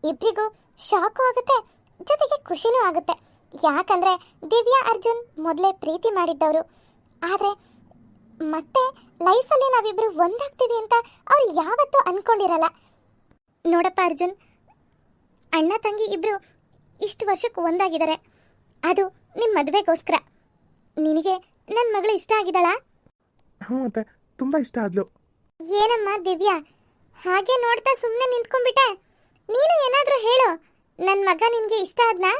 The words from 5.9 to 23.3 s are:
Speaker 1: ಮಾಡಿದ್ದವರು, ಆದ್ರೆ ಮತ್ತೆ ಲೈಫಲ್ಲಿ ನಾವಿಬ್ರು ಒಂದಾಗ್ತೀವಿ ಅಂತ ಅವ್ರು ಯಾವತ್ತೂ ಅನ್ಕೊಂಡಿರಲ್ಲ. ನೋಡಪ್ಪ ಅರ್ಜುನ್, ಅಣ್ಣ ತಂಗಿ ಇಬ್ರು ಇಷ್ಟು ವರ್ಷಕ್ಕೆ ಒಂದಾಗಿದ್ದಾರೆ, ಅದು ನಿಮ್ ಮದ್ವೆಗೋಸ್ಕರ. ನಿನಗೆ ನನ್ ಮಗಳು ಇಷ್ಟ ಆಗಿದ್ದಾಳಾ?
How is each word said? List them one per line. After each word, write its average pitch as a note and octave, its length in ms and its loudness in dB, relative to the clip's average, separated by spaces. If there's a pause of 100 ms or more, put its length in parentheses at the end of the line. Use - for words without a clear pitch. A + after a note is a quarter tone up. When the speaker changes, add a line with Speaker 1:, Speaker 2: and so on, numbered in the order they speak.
Speaker 1:
ಮಾಡಿದ್ದವರು, D#4+ 440 0 (600)
ಆದ್ರೆ G4+ 300 -2 (1000)
ಮತ್ತೆ E4 280 -2 (460)
ಲೈಫಲ್ಲಿ C5 460 2
ನಾವಿಬ್ರು A4 340 0 (160)
ಒಂದಾಗ್ತೀವಿ A#4+ 580 -4
ಅಂತ A4 120 0 (400)
ಅವ್ರು C#5 120 4 (160)
ಯಾವತ್ತೂ C5+ 380 2 (100)
ಅನ್ಕೊಂಡಿರಲ್ಲ. F#4 580 0 (960)
ನೋಡಪ್ಪ F4 440 0
ಅರ್ಜುನ್, F4 260 -4 (1160)
ಅಣ್ಣ E4 200 2 (140)
ತಂಗಿ G#4+ 300 -4
ಇಬ್ರು G4+ 180 -2 (680)
ಇಷ್ಟು G#4 300 -6
ವರ್ಷಕ್ಕೆ G4+ 380 -2
ಒಂದಾಗಿದ್ದಾರೆ, E4 480 0 (680)
ಅದು F#4 240 0 (340)
ನಿಮ್ A4 180 0
ಮದ್ವೆಗೋಸ್ಕರ. E4 580 0 (880)
ನಿನಗೆ D#4+ 280 0 (420)
ನನ್ A#4+ 200 0
ಮಗಳು G4+ 240 0
ಇಷ್ಟ - 200 -4
ಆಗಿದ್ದಾಳಾ? F4+ 340 2 (880)